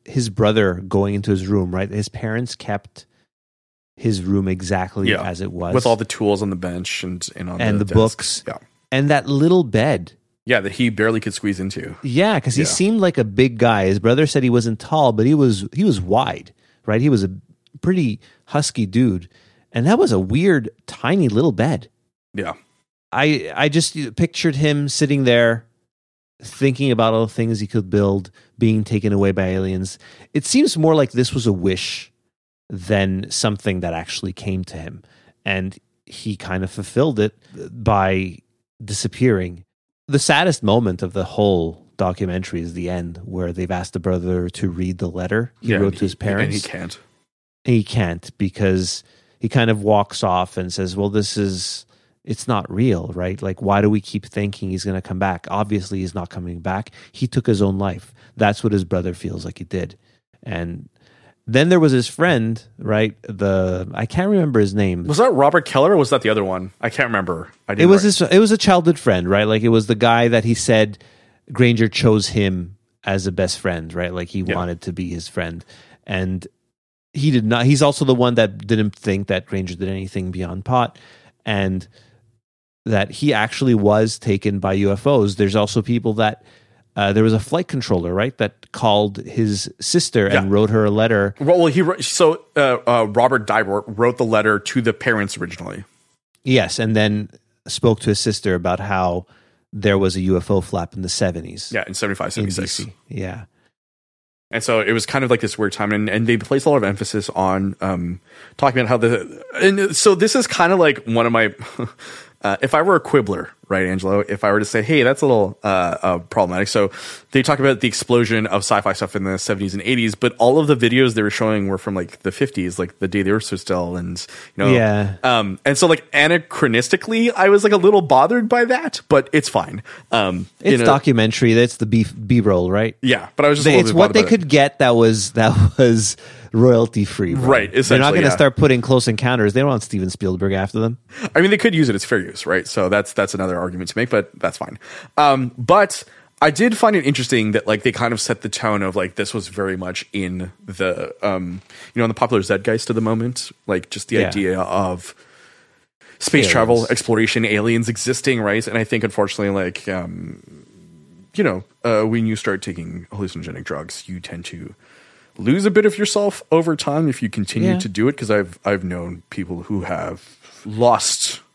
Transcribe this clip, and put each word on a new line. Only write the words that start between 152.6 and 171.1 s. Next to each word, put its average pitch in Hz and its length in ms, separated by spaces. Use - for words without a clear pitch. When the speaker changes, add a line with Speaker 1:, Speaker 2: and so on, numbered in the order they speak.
Speaker 2:
of 110 60
the 113 60
moment, 113 500
like, 95 220
just - 180
the 113 80
Speaker 1:
Yeah. 95 100
Speaker 2:
idea 92 340
of 90 540
space 135 280
Speaker 1:
Aliens. 92 60
Speaker 2:
travel, 117 380
exploration, 113 540
aliens 113 440
existing, 120 520
right? 107 260
And 113 100
I 113 60
think, 110 220
unfortunately, 101 500
like, 92 340
um, 87 540
you 208 80
know, 98 180
uh, 113 180
when 110 240
you 110 80
start 101 260
taking 85 520
hallucinogenic 90 500
drugs, 80 460
you 92 100
tend 85 280
to - 280
lose 139 260
a 208 60
bit 208 160
of 208 100
yourself 202 540
over 160 260
time 151 320
if 127 140
you 113 80
continue 110 420
Speaker 1:
Yeah. 180 60
Speaker 2:
to 185 100
do 104 200
it, 143 80
'cause 110 140
I've, 98 340
I've 98 200
known 87 460
people 87 340
who 98 180
have 82 540
lost 113 760